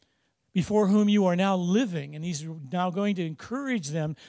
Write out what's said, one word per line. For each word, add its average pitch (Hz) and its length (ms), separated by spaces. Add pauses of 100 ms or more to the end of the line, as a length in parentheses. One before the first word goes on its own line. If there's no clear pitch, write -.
(520)
before 208 340
whom 208 220
you 208 180
are 175 100
now 196 200
living." 180 580
And 156 100
he's 160 200
now 160 460
going 202 260
to 175 100
encourage 233 640
them 156 280 (120)